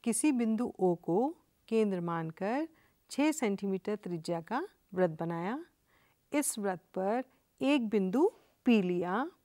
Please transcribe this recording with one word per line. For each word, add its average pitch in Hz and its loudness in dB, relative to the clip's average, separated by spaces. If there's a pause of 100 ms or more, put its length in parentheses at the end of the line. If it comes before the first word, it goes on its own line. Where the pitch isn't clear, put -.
किसी 254 2
बिंदु 233 0 (180)
O 180 4
को 233 0 (320)
केंद्र 208 0
मानकर 175 -4 (420)
छः 294 0
सेंटीमीटर 202 -2
त्रिज्या 170 -6
का 269 -6 (260)
वृत्त 180 2
बनाया। 175 -6 (680)
इस 285 -2
वृत्त 196 -4
पर 208 -2 (360)
एक 262 2
बिंदु 208 2 (340)
P 226 6
लिया 180 -2 (140)